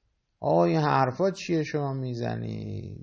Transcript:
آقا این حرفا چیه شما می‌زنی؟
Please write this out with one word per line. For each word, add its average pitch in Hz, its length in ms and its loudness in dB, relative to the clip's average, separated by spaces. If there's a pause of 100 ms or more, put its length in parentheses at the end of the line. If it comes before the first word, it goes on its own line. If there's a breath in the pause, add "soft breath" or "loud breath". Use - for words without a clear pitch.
(400)
آقا 165 260 4
این 170 140 4
حرفا 139 520 2
چیه 165 320 0
شما 143 300 -2
می‌زنی؟ 113 1080 -6